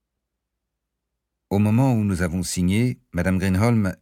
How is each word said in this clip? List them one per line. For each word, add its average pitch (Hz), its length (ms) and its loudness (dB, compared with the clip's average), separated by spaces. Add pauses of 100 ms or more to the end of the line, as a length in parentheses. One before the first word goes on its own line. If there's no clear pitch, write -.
(1500)
Au 98 100 0
moment 117 340 2
où 107 100 0
nous 95 180 -2
avons 90 220 -2
signé, 101 560 -2 (120)
Madame 92 260 0
Greenholm 98 640 0